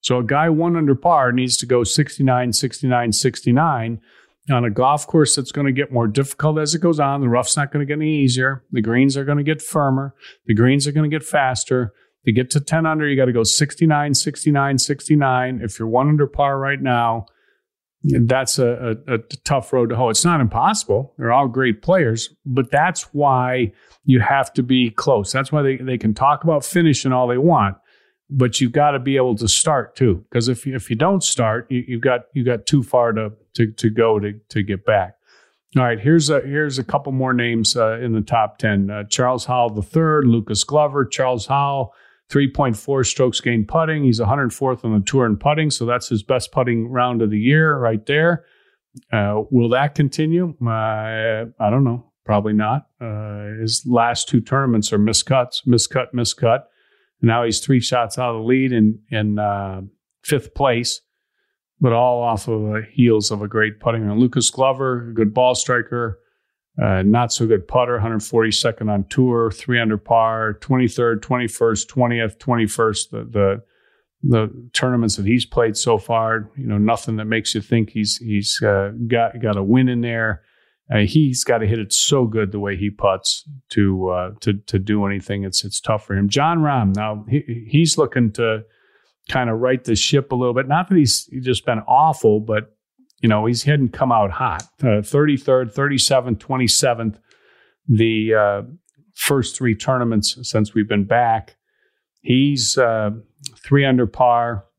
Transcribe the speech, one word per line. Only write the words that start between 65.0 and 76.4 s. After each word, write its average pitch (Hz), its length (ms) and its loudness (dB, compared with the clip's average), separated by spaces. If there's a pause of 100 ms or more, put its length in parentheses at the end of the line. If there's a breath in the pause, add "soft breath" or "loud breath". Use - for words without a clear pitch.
a 117 40 -14
good 107 200 0
ball 127 200 2
striker, 120 640 -4 (640)
uh, 92 200 0
not 113 300 2
so 117 140 -2
good 107 220 0
putter, 123 300 0
hundred 110 240 -4
forty-second 110 680 -2
on 101 160 -2
tour, 120 460 0
three 120 300 -2
under 110 180 0
par, 113 560 0
twenty-third, 120 680 0
twenty-first, 117 680 -2
twentieth, 117 500 -2
twenty-first, 113 720 -2
the, 110 140 -12
the, 104 380 0 (600)
the 120 500 -2
tournaments 120 440 0
that 98 100 -4
he's 120 180 0
played 113 320 -2
so 117 220 0
far, 113 580 -4